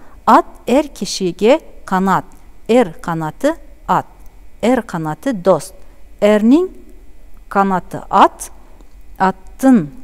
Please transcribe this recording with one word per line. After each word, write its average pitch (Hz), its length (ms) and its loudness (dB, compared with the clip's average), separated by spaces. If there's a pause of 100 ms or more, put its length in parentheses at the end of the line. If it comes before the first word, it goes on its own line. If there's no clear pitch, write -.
(280)
at 262 180 4 (220)
er 285 280 0
kişiye 208 640 0 (260)
kanat, 185 380 0 (460)
er 220 320 0
kanatı 165 540 -4 (320)
at, 175 180 0 (580)
er 233 240 0
kanatı 170 580 -6
dost. 175 280 0 (480)
Erning 220 480 4 (800)
kanatı 196 600 -2
at, - 420 0 (680)
attın 190 680 0 (140)